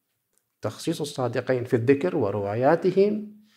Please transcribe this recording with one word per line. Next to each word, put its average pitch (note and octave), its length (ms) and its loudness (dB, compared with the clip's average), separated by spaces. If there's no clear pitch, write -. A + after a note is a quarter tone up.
تخصيص D#3+ 400 -6
الصادقين B2+ 640 -2
في B2 120 0
الذكر C#3+ 400 2
ورواياتهم D3+ 1300 0